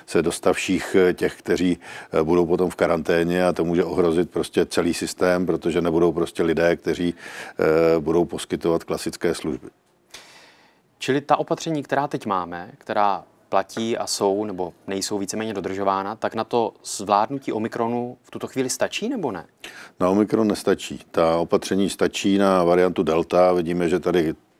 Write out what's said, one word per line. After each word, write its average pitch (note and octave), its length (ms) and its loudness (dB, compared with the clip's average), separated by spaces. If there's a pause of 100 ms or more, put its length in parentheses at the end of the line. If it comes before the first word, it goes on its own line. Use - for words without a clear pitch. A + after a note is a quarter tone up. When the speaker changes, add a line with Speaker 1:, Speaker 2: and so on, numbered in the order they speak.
Speaker 1:
se F2 160 2
dostavších, F2 760 0
eh, F2+ 160 6
těch, E2+ 220 -4
kteří, F2 420 0 (340)
eh, D#2+ 100 2
budou E2+ 240 4
potom F2 240 2
v - 60 -10
karanténě E2+ 260 0 (440)
a F2 60 2
to E2 120 -2
může E2+ 200 2
ohrozit E2+ 460 0
prostě E2+ 360 -2
celý E2+ 280 0
systém, F2+ 520 0
protože E2 340 0
nebudou E2 320 2
prostě E2+ 300 -2
lidé, E2+ 340 2
kteří, E2 380 -2
eh, D#2+ 840 0
budou E2 240 2
poskytovat E2 600 -4
klasické E2 500 -4
služby. D2+ 320 -8 (1300)
Speaker 2:
Čili C3+ 220 0
ta C#3 160 2
opatření, D#3 460 -2
která C#3 260 -2
teď C#3 180 -8
máme, F2+ 520 -4
která G2+ 460 -2 (240)
platí A2+ 500 -2
a G2+ 80 -6
jsou G2+ 380 0
nebo F2+ 280 -6 (140)
nejsou G2 320 -4
víceméně A2 360 -6
dodržována, G2 600 -2
tak - 180 -6
na A2 100 -4
to A#2 280 0 (120)
zvládnutí G#2 680 0
Omikronu A#2 720 -4
v - 80 -20
tuto A#2 160 -10
chvíli C3 240 -4
stačí, - 380 -4
nebo F#3+ 240 -4
ne? E2 140 -10 (540)
Speaker 1:
Na F2+ 80 2
Omikron G#2+ 400 4
nestačí. F#2 520 -2 (100)
Ta E2 260 2
opatření F#2 540 0
stačí G2 480 0
na F#2+ 260 4
variantu F2+ 380 4
Delta. E2+ 500 4
Vidíme, F2 360 0
že E2+ 120 0
tady F2 340 2 (260)